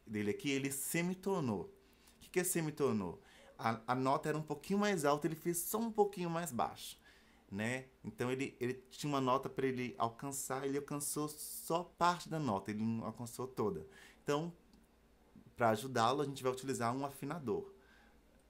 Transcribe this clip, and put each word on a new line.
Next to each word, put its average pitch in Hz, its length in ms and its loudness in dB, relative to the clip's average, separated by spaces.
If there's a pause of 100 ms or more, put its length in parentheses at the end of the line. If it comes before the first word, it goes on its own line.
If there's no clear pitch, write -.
dele 104 240 0
aqui, 101 200 0
ele 135 200 2
semitonou. 170 1040 0 (420)
O - 40 -20
que - 80 -20
que 180 120 0
é 175 40 2
semitonou? 143 760 0 (380)
A, 117 280 0
a 127 80 2
nota 135 320 2
era 151 100 0
um 156 40 -4
pouquinho 151 360 -2
mais 202 260 2
alta, 147 220 4
ele 160 80 0
fez 170 240 -2
só - 220 -2
um 233 100 -2
pouquinho 202 400 2
mais 165 220 -2
baixo, 82 440 -4 (540)
né? 120 360 -2 (180)
Então 123 260 -2
ele, 131 300 -2
ele 123 140 0 (140)
tinha - 220 -4
uma 139 100 2
nota 131 280 4
pra 131 180 0
ele 123 320 -2
alcançar, 135 680 -4
ele 139 140 0
alcançou 147 500 -4
só - 540 -2
parte 170 460 2
da 156 100 -2
nota, 107 320 2
ele 107 140 -2
não 113 200 0
alcançou 117 440 -6
toda. 92 360 0 (380)
Então, 160 300 0 (1040)
pra 117 140 6
ajudá-lo, 123 520 4
a - 20 2
gente 135 160 -6
vai 127 120 2
utilizar 127 420 0
um 139 100 -2
afinador. 139 680 -4 (760)